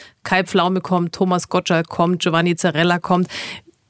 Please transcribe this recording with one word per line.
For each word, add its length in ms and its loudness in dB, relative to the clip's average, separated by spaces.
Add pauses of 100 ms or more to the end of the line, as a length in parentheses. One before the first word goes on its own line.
(220)
Kai 220 0
Pflaume 380 0
kommt, 320 -2
Thomas 360 0
Gottschalk 380 0
kommt, 340 0
Giovanni 340 2
Zarella 440 0
kommt. 300 2 (600)